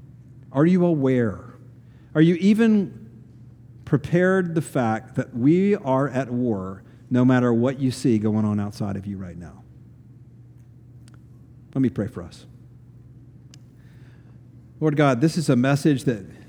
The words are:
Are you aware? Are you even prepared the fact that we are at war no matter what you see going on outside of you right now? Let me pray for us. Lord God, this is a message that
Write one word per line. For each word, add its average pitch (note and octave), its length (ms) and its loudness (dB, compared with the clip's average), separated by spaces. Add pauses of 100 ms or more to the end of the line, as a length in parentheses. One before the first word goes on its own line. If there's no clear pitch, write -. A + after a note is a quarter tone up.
(540)
Are C#3+ 120 4
you F3+ 200 4
aware? C3 560 0 (720)
Are D#3 80 4
you E3+ 140 6
even G#3 720 0 (720)
prepared F3 720 0
the D#3+ 60 0
fact A2+ 540 -4
that B2+ 200 -6
we F3+ 400 2
are C3+ 320 -2
at B2 240 -4
war G2+ 500 -4 (280)
no B2+ 160 2
matter B2 280 4
what B2 260 0
you C3 120 -2
see A#2+ 260 0
going G#2+ 280 0
on G#2 120 -2
outside G2+ 380 -6
of G2 100 -12
you G2+ 120 -10
right F2 200 -14
now? E2+ 260 -18 (2000)
Let C3+ 80 -2
me B2 80 2
pray G#2 180 -6
for - 160 -12
us. - 220 -20 (2250)
Lord D3+ 160 0
God, C#3 240 2
this D#3+ 180 0
is D3 120 -2
a B2+ 80 4
message C#3 480 0
that G#2 200 -4 (240)